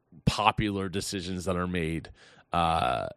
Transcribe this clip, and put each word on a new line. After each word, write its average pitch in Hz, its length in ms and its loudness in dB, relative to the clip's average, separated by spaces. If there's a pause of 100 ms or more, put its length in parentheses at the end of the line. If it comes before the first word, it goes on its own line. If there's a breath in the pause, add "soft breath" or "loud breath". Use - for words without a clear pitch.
(240)
popular 104 640 2
decisions 90 580 -4
that 92 100 0
are 90 100 0
made, 82 440 -2 (420 soft breath)
uh, 80 640 2